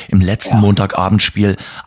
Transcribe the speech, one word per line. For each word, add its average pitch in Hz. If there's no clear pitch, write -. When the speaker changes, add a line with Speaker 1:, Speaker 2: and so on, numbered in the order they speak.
Speaker 1:
Im 98
letzten 95
Speaker 2:
Ja. 110
Speaker 1:
Montagabendspiel 101